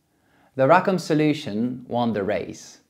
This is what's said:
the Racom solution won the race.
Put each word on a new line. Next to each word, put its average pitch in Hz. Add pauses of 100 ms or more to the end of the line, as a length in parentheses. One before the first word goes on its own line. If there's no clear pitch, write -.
(540)
the 131
Racom 185
solution 143
won 117
the 101
race. - (120)